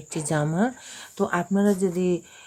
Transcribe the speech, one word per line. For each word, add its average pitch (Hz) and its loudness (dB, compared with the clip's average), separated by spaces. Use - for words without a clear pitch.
একটি - -8
জামা। 156 0
তো - -2
আপনারা 196 2
যদি, 185 0